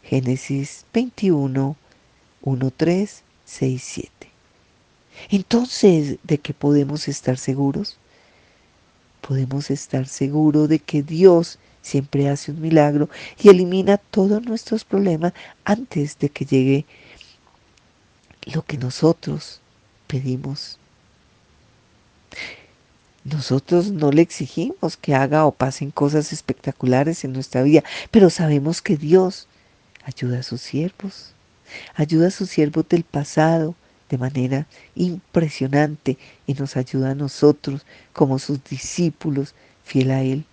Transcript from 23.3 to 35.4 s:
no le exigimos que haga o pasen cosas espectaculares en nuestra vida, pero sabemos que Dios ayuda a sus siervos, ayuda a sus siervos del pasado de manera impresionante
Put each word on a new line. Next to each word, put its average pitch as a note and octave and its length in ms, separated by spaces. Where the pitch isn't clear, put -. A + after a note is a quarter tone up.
no D3+ 200
le D3+ 100
exigimos E3+ 760
que C#3+ 180
haga C#3+ 300
o C#3 60
pasen C3+ 400
cosas D3 420
espectaculares C#3 880
en C3+ 80
nuestra C3 320
vida, D3 200
pero G3 180
sabemos D#3 520
que E3 160
Dios F3+ 500
ayuda B2 360
a B2+ 40
sus B2 160
siervos, - 720
ayuda D#3+ 320
a F#3+ 40
sus - 180
siervos D#3+ 400
del E3+ 140
pasado D#3+ 720
de C#3 80
manera C3 500
impresionante D3+ 1200